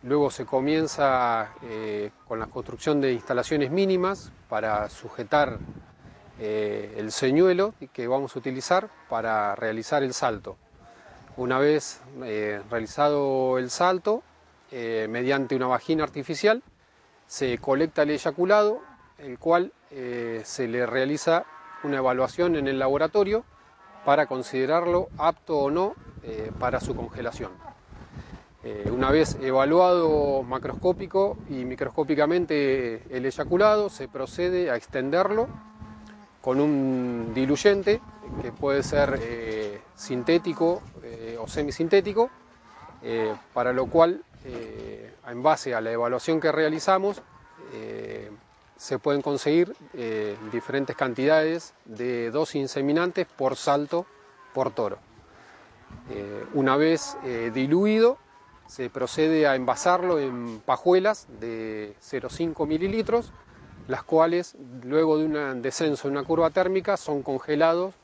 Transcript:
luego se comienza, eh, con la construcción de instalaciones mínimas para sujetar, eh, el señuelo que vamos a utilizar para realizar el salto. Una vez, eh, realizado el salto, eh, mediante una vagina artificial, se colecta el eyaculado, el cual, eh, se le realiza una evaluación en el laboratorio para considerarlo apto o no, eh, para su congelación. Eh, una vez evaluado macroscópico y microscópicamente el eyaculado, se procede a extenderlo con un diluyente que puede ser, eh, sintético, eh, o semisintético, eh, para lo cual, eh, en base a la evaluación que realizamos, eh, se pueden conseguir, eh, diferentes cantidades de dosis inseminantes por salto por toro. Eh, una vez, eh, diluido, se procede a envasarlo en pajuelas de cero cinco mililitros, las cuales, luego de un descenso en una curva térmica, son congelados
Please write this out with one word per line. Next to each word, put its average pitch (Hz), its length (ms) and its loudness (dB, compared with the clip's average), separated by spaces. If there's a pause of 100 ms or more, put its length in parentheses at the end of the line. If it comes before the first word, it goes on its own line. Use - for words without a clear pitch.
luego 139 260 2
se 123 160 -8
comienza, 131 1040 0 (120)
eh, 107 480 -6 (160)
con 113 100 -6
la 110 80 -6
construcción 135 560 -2
de 131 120 2
instalaciones 131 580 0
mínimas 190 600 0 (180)
para 107 400 -2
sujetar, 123 720 -2 (800)
eh, 107 600 -4
el 107 160 -6
señuelo 180 600 4 (200)
que 120 140 -6
vamos 131 280 -2
a 131 40 -6
utilizar 135 500 0 (180)
para 110 480 0
realizar 113 480 -2
el 127 100 -2
salto. 107 440 -4 (800)
Una 127 200 0
vez, 147 440 2 (220)
eh, 107 460 -4
realizado 131 920 0
el 127 100 -4
salto, 190 540 0 (480)
eh, 113 380 -4
mediante 131 460 0
una 127 120 0
vagina 156 360 0
artificial, 170 600 0 (640)
se 123 320 -2
colecta 151 420 0
el 147 80 2
eyaculado, 185 720 2 (380)
el 131 200 -14
cual, 175 320 2 (200)
eh, 120 520 -6
se 127 240 -6
le 123 180 -2
realiza 143 600 0 (380)
una 143 140 -2
evaluación 131 600 2
en 139 100 0
el 135 100 0
laboratorio 156 680 2 (580)
para 143 220 4
considerarlo 156 840 0 (100)
apto 156 420 0
o 139 120 0
no, 180 220 0 (300)
eh, 110 360 -10
para 123 220 0
su 127 120 -6
congelación. 117 580 -8 (1120)
Eh, 104 300 -6
una 131 160 2
vez 156 320 4
evaluado 147 1000 4
macroscópico 180 920 0 (140)
y 127 160 -6
microscópicamente 139 1400 0
el 127 160 -4
eyaculado, 190 640 2
se - 180 -12
procede 175 600 -2
a 120 60 2
extenderlo 180 720 0 (920)
con 131 200 0
un 127 720 0
diluyente 196 680 4 (380)
que 123 120 -6
puede 139 320 0
ser, 139 360 2
eh, 110 640 -6 (140)
sintético, 165 880 0 (180)
eh, 117 400 -12
o 113 60 -8
semisintético, 185 840 0 (720)
eh, 113 320 -2 (180)
para 123 220 0
lo 127 140 0
cual, 165 360 4 (220)
eh, 110 640 -12 (160)
en 123 140 -10
base 139 320 2
a 110 80 0
la 113 100 -2
evaluación 120 480 0
que 156 120 0
realizamos, 175 720 0 (500)
eh, 110 560 -10 (480)
se - 220 -6
pueden 143 240 0
conseguir, 156 520 2 (200)
eh, 110 400 -4 (160)
diferentes 131 440 -4
cantidades 156 760 2 (120)
de 117 440 -4
dosis 143 320 -2
inseminantes 151 640 0
por 131 300 -2
salto 147 500 0 (480)
por 135 160 0
toro. 104 300 -4 (1120)
Eh, 104 420 -10
una 135 240 4
vez, 156 480 2
eh, 117 260 -4
diluido, 208 680 4 (480)
se 127 220 -8
procede 156 580 2
a 135 100 4
envasarlo 175 600 2
en 120 440 -4
pajuelas 185 680 2 (140)
de 110 580 -8
cero 127 320 -8
cinco 165 340 -2
mililitros, 202 680 0 (560)
las 127 120 -4
cuales, 165 540 2 (300)
luego 156 320 4
de 156 80 2
un 147 360 -2
descenso 143 460 -2
en 139 60 -2
una 143 100 -2
curva 165 280 2
térmica, 190 440 0
son 147 260 -4
congelados 165 720 0 (100)